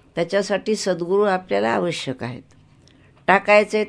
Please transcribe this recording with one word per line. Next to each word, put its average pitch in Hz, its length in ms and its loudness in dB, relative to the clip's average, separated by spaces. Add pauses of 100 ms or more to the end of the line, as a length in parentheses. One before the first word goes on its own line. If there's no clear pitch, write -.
(140)
त्याच्यासाठी 196 600 -2
सद्गुरू 180 460 0
आपल्याला 196 460 0
आवश्यक 175 540 -4
आहेत. 123 200 -10 (840)
टाकायचं 208 520 4
आहे 214 100 0